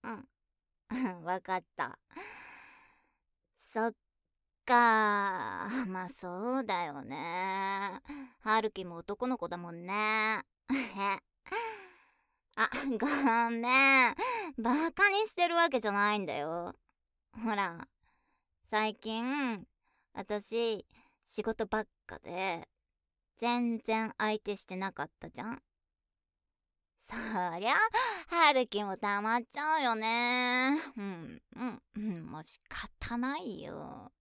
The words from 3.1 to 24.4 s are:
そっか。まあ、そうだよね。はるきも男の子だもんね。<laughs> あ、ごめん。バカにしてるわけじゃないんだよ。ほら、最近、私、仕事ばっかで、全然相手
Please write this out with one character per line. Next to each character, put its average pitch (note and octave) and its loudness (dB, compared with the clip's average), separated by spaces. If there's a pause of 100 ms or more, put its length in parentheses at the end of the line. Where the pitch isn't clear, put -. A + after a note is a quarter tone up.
そ - -2
っ A3+ -2 (720)
か。 G3+ 4 (160)
ま F#3 -4
あ、 - -8
そ G3 -2
う C4 -2
だ F#3 0
よ C#3+ -6
ね。 F#3+ -4 (380)
は A3 4
る A3 0
き F#3+ -10
も E3+ -12
男 G3+ -6
の B3+ 0
子 E3+ -4
だ F3 -6
も F3 -10
ん E3+ -12
ね。 G#3+ 2 (240)
<laughs> G3 -2 (1300)
あ、 G#3+ 0 (320)
ご C#4 0 (420)
め B3+ 6
ん。 - -6 (420)
バ C#4+ 2
カ G4+ 6
に G4+ 4
し - -6
て F4 4
る E4+ 2
わ E4+ 6
け B3 2
じ A3 0
ゃ G3+ 0
な G3+ 4
い G#3+ 0
ん F#3+ -4
だ C3 -4
よ。 E3 -4 (680)
ほ A3+ 0
ら、 F3+ -2 (720)
最 G#3+ 0
近、 A#3 -2 (460)
私、 G#3+ -2 (380)
仕 - -6
事 A3 0
ば A3 0
っ G#3 -6 (180)
か - -14
で、 F3 -4 (720)
全 A#3+ 2
然 A3 0
相 G#3+ 2
手 G3+ -4